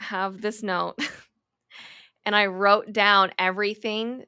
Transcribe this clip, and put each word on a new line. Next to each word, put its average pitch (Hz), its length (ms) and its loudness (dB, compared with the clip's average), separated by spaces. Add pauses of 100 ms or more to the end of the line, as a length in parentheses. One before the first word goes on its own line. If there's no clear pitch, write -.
have 190 400 -8
this 214 220 -6
note 175 360 -4
<laughs> - 1300 -16
and 208 120 0
I 208 100 4
wrote 202 460 2
down 202 460 4
everything 214 880 -4